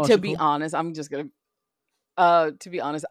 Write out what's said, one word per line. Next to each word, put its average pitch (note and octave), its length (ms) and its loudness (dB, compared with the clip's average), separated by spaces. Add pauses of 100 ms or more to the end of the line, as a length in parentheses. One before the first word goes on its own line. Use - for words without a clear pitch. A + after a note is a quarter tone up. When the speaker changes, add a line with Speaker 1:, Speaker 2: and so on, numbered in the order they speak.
Speaker 1:
To G#3+ 140 6
be F3+ 180 -4
Speaker 2:
logical? - 0 -
Speaker 1:
honest, D3+ 380 0
I'm E3 180 -4
just D3+ 180 -12
gonna, C#3+ 180 -8 (880)
uh, E3+ 440 4
to F3+ 100 -18
be F3 100 -6
honest, D3 300 -6